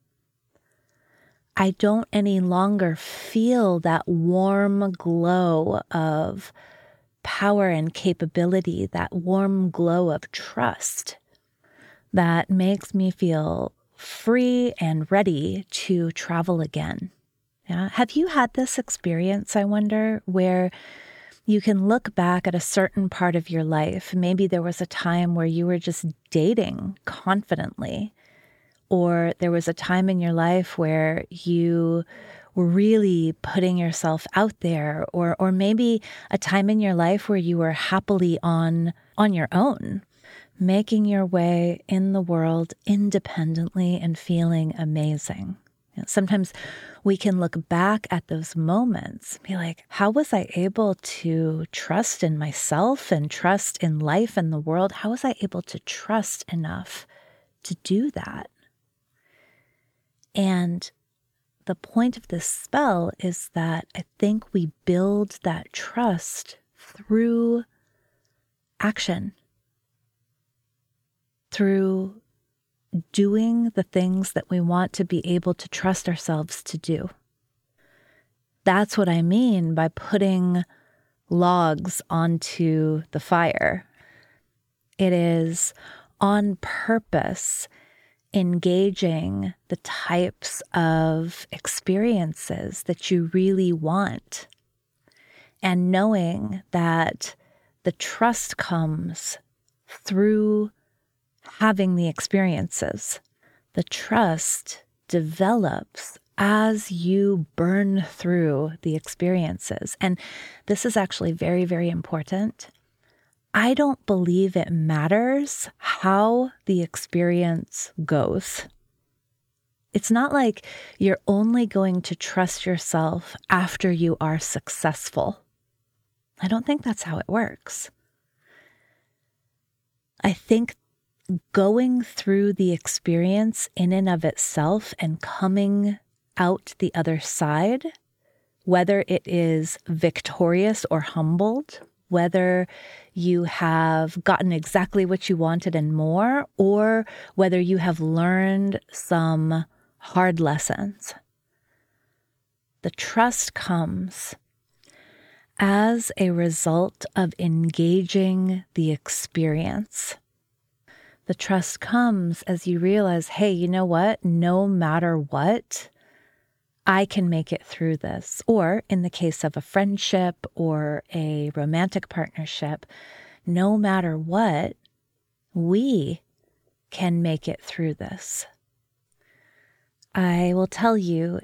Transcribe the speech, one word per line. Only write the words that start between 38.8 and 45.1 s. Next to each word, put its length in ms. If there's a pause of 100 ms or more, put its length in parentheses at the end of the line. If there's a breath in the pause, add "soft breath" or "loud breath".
on 160
your 200
own, 500 (580 loud breath)
making 460
your 180
way 640
in 240
the 80
world 540 (100)
independently 1120
and 220
feeling 580
amazing. 800 (400)